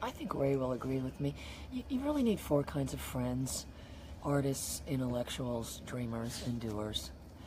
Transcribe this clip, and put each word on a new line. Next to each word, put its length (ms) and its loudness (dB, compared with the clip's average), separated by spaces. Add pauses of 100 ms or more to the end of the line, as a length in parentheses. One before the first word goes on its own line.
I 80 0
think 240 -4
Ray 220 6
will 160 4
agree 260 0
with 200 -2
me. 160 2 (380)
You, 160 -2
you 120 2
really 220 2
need 160 6
four 240 4
kinds 300 0
of 80 -4
friends. 640 0 (580)
Artists, 640 2
intellectuals, 1000 0
dreamers, 580 -2
and 160 0
doers. 520 -2 (340)